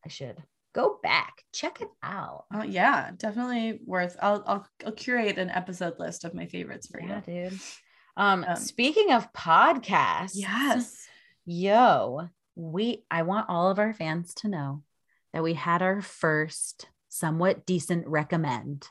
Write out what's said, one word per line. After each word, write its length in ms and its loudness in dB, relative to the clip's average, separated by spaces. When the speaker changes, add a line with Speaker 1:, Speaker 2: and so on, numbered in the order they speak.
Speaker 1:
I 40 -14
should 320 -12
go 300 0
back, 400 -2
check 280 -8
it 80 -8
out. 400 -10
Speaker 2:
Oh, 80 -4
yeah, 540 2
definitely 680 -4
worth, 380 -4
I'll, 240 2
I'll, 200 -2
I'll 60 -6
curate 460 0
an 120 -2
episode 480 -6
list 260 -10
of 80 -8
my 140 -8
favorites 400 -12
for 140 -14
Speaker 1:
Yeah, 260 -8
Speaker 2:
you. 240 -8
Speaker 1:
dude. 100 -10
Um, 300 4
Speaker 2:
Um, 80 0
Speaker 1:
speaking 560 2
of 220 4
podcasts, 1000 4
Speaker 2:
Yes. 760 -2
Speaker 1:
yo, 840 4
we, 560 -4
I 120 0
want 260 0
all 200 2
of 120 2
our 120 2
fans 420 -4
to 140 -6
know 360 -4
that 100 -2
we 120 0
had 280 2
our 180 2
first 880 -2
somewhat 580 0
decent 400 0
recommend. 840 -2